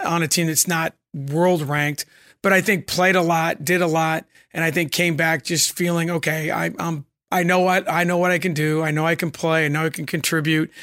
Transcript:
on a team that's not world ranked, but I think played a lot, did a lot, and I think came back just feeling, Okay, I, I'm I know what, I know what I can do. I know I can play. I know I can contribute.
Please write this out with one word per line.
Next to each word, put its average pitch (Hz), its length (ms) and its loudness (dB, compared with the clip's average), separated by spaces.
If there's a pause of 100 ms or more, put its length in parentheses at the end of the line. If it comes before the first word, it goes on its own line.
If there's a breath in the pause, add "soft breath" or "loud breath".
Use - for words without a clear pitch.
on 170 180 0
a 156 60 -2
team 170 180 0
that's 160 220 0
not 165 260 -2 (180)
world 156 500 2
ranked, 147 440 -2 (340 soft breath)
but 196 120 2
I 185 80 6
think 190 260 0
played 185 300 2
a 180 60 4
lot, 165 420 0
did 175 180 2
a 170 60 2
lot, 160 380 0 (280 soft breath)
and 160 80 -2
I 165 80 0
think 160 220 -2
came 170 240 0
back 165 260 0
just - 340 -2
feeling, 170 320 0
Okay, 156 440 -2
I, 170 260 -2
I'm 165 260 -4 (280)
I 185 100 2
know 180 180 2
what, 185 280 2
I 170 160 0
know 175 140 0
what 180 120 2
I 175 80 2
can 175 160 -2
do. 156 280 0
I 156 80 -2
know 156 160 0
I 165 80 2
can 160 160 -4
play. 160 340 0
I 147 40 0
know 151 180 -2
I 160 40 0
can 151 160 -10
contribute. 160 640 0 (120 loud breath)